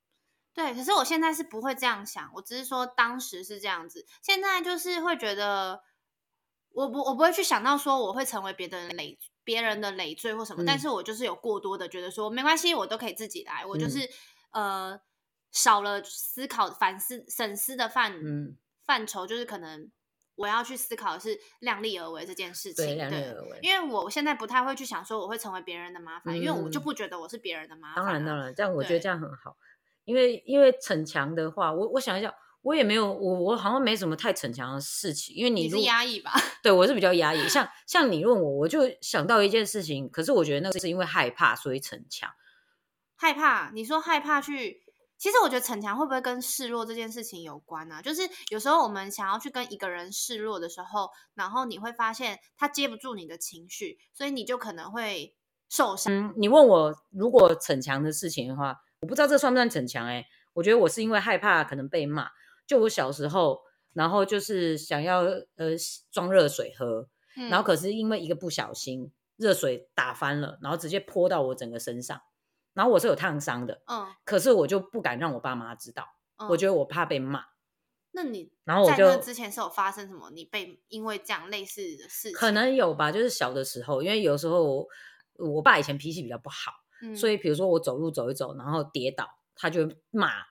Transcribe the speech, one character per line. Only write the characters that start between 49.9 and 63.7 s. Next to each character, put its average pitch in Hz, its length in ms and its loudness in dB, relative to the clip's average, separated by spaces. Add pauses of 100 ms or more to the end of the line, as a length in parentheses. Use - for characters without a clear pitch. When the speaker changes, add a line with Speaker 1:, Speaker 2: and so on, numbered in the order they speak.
Speaker 1:
示 226 260 -6
弱 214 220 -6
的 170 100 -8
时 180 140 -12
候， 196 260 -4 (240)
然 190 160 -6
后 254 160 -2
你 214 140 -10
会 226 120 -8
发 226 220 -2
现 226 240 -6 (180)
他 285 120 -2
接 277 200 -2
不 226 80 -8
住 240 200 -10
你 180 100 -12
的 165 140 -14
情 170 280 -14
绪， - 300 -12 (160)
所 277 140 -8
以 - 20 -4
你 254 160 -6
就 247 100 -2
可 233 180 -6
能 165 180 -12
会 208 440 -8 (320)
受 202 300 2
伤。 202 160 0
Speaker 2:
嗯， 202 240 0
你 208 100 4
问 277 200 12
我 160 260 8 (160)
如 202 220 0
果 190 240 10
逞 143 260 -2
强 135 220 -2
的 156 80 0
事 151 180 -4
情 127 180 -6
的 131 80 -6
话， 139 260 -4 (200)
我 - 60 -8
不 202 60 -8
知 - 80 4
道 294 60 6
这 285 100 6
算 277 160 4
不 254 40 4
算 240 120 4
逞 139 160 -2
强 120 220 -6
欸。 120 180 -6 (280)
我 170 100 -2
觉 208 80 6
得 233 80 8
我 180 100 8
是 226 140 -2
因 220 80 0
为 214 80 4
害 196 180 2
怕 175 260 4
可 143 120 -8
能 139 120 -6
被 147 200 -2
骂， 147 200 -4 (380)
就 277 140 6
我 220 100 4
小 139 220 -2
时 147 160 -4
候， 151 340 2 (320)